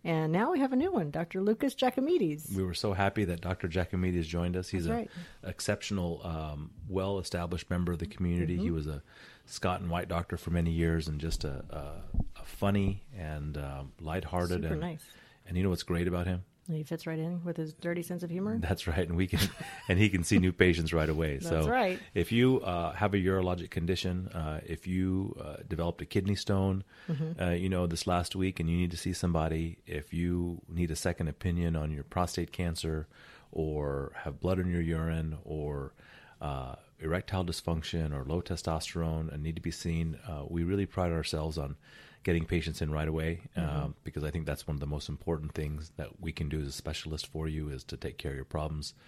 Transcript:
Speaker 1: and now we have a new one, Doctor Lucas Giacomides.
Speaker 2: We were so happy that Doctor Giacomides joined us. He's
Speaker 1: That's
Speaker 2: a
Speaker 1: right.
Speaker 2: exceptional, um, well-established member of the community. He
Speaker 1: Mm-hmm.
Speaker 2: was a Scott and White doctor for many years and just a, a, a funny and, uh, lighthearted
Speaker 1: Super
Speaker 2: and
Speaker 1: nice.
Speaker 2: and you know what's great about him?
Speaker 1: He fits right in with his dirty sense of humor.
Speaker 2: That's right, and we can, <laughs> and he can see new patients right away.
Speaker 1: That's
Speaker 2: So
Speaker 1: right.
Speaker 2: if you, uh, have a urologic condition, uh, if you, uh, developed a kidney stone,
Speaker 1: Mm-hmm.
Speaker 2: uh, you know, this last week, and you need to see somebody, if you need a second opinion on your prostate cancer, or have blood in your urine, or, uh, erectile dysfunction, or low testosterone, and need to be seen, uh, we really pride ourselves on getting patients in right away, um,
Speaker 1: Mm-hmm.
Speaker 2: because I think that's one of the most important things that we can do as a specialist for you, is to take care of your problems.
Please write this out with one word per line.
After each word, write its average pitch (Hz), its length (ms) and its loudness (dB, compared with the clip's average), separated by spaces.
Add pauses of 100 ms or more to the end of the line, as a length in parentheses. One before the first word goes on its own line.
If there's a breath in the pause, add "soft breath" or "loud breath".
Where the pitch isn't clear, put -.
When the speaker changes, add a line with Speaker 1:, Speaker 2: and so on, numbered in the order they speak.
Speaker 1:
and 160 280 2
now 226 200 4
we 349 80 4
have 262 120 2
a 254 40 2
new 339 160 4
one, 175 180 2
Doctor 170 320 -2
Lucas 226 320 4
Giacomides. 254 800 2
Speaker 2:
We 95 80 4
were 90 120 0
so 104 180 0
happy 98 340 4
that 85 140 -2
Doctor 90 280 -2
Giacomides 90 580 2
joined 87 300 0
us. 90 120 -2
He's 90 180 0
Speaker 1:
That's 85 60 2
Speaker 2:
a 233 40 2
Speaker 1:
right. 226 140 -4 (340 loud breath)
Speaker 2:
exceptional, 92 800 -2
um, 78 460 -4 (180)
well-established 92 840 -2
member 90 220 2
of 85 60 0
the 85 80 -2
community. 87 500 2
He 92 100 0
Speaker 1:
Mm-hmm. 85 80 2
Speaker 2:
was 76 120 -2
a 73 160 -6 (440 loud breath)
Scott 90 340 -2
and 90 100 -4
White 87 180 0
doctor 85 280 -2
for - 140 -6
many 85 200 4
years 82 380 4
and 73 120 -4
just 80 240 -2
a, 69 260 -4
a, 73 320 -8 (380)
a - 40 -12
funny 98 600 0 (120)
and, 76 400 -4
uh, 69 260 -6 (180)
lighthearted 87 600 0
Speaker 1:
Super 80 120 0
Speaker 2:
and 76 60 -2
Speaker 1:
nice. 165 240 -6 (420 loud breath)
Speaker 2:
and 90 100 -4
you 90 60 4
know 95 80 4
what's 87 120 0
great 87 260 0
about 87 180 0
him? 92 160 0 (260)
Speaker 1:
He 156 140 -2
fits 160 240 -6
right 160 140 -4
in 170 240 -4
with 170 120 -4
his 156 180 -4
dirty 175 280 -4
sense 175 220 -6
of 170 60 -6
humor. 196 280 -2
Speaker 2:
That's 85 300 0
right, 85 180 2
and 82 100 0
we 92 120 4
can, - 100 2 (260)
<laughs> - 240 -8
and 92 120 6
he 107 80 10
can 92 160 2
see 98 160 6
new 92 120 6
patients 85 400 6
right 78 160 4
away. 78 280 2
Speaker 1:
That's - 120 -4
Speaker 2:
So 80 200 4
Speaker 1:
right. 208 280 2 (160)
Speaker 2:
if 90 200 2
you, 123 280 8
uh, 85 320 -2
have 95 220 2
a 101 40 4
urologic 90 520 2
condition, 90 640 0
uh, 78 320 -4
if 82 220 -6
you, 92 520 0
uh, 76 180 -10 (100)
developed 85 340 0
a - 40 -4
kidney 101 280 2
stone, 95 480 2 (260 loud breath)
Speaker 1:
Mm-hmm. 160 320 -4
Speaker 2:
uh, 87 100 2
you 87 180 2
know, 90 180 2
this 85 220 -2
last 87 260 2
week, 95 240 0
and 82 100 0
you 85 80 4
need 87 140 4
to 85 60 -4
see 90 160 -2
somebody, 82 760 0
if 76 260 -6
you 87 560 0
need 85 220 0
a 78 60 -2
second 87 320 0
opinion 85 480 0
on 76 160 0
your 71 100 -4
prostate 87 480 -2
cancer, 80 560 -2 (460 loud breath)
or 73 640 -2
have 71 240 -8
blood 92 180 2
in 90 120 0
your 87 100 2
urine, 80 640 0
or, 73 480 -4 (480 loud breath)
uh, 65 340 -4 (240)
erectile 90 460 0
dysfunction, 82 680 -2
or 69 120 -4
low 78 180 0
testosterone, 80 880 -2
and 73 100 -6
need 80 140 -2
to 85 60 -8
be 85 80 -2
seen, 82 480 -2 (100)
uh, 73 200 -6
we 85 160 -2
really 95 220 2
pride 87 260 0
ourselves 80 460 -2
on 71 180 -4 (460 loud breath)
getting 85 220 2
patients 82 380 0
in 76 80 0
right 76 180 0
away, 80 320 0 (160)
um, 87 80 0
Speaker 1:
Mm-hmm. 73 260 0 (140)
Speaker 2:
because 73 200 -4
I 76 60 -2
think 78 160 -2
that's 73 200 -4
one 78 80 -2
of 73 60 -4
the 73 60 -4
most 73 220 -4
important 76 460 -4
things 76 420 -6
that - 240 -10
we 82 120 -6
can 78 160 -4
do 76 120 0
as 71 60 -2
a 69 60 -6
specialist - 560 -6
for 80 180 -4
you, 78 220 -4
is 67 160 -8
to - 120 -10
take - 220 -8
care 71 140 -4
of 69 40 -6
your 67 80 -8
problems. 76 500 -4 (140)